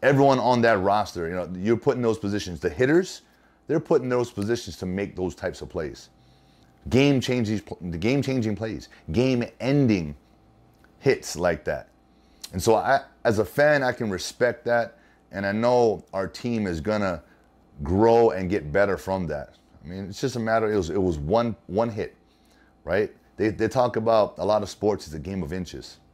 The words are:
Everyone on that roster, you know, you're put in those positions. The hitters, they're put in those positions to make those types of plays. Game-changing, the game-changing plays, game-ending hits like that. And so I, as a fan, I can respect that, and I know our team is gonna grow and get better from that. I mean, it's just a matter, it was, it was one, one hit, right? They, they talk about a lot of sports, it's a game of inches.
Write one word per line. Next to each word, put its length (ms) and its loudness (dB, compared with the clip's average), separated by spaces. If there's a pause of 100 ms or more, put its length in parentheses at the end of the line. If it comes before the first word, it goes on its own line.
Everyone 380 6
on 220 2
that 180 4
roster, 480 0
you 80 -6
know, 180 -6
you're 220 0
put 220 0
in 40 -4
those 160 0
positions. 440 -6
The 80 0
hitters, 540 0 (440)
they're 140 -2
put 200 2
in 60 -6
those 240 0
positions 460 -6
to 80 -10
make 320 -6
those 180 -4
types 260 -8
of 60 -14
plays. 440 -10 (760)
Game-changing, 760 2 (300)
the 60 -6
game-changing 580 -2
plays, 320 -8 (240)
game-ending 1040 0 (840)
hits 360 0
like 300 -2
that. 240 -6 (640)
And 100 -4
so 120 4
I, 260 0 (240)
as 140 2
a 60 2
fan, 380 2
I 80 0
can 180 -4
respect 540 -2
that, 360 -2 (340)
and 120 -6
I 60 0
know 640 2
our 120 -2
team 420 -4
is 120 -2
gonna 420 -2 (640)
grow 460 6
and 200 -4
get 220 -2
better 240 2
from 320 -4
that. 280 -8 (280)
I 60 -16
mean, 160 -10
it's 160 -12
just 160 -4
a 20 -4
matter, 320 0
it 60 2
was, 120 0
it 120 0
was 180 2
one, 340 0 (140)
one 220 0
hit, 260 -8 (680)
right? 280 0 (220)
They, 140 0
they 180 -2
talk 300 0
about 400 2
a 80 -4
lot 180 2
of 60 -10
sports, 360 -2
it's 100 -14
a 40 -8
game 240 -6
of 80 -8
inches. 460 -10 (160)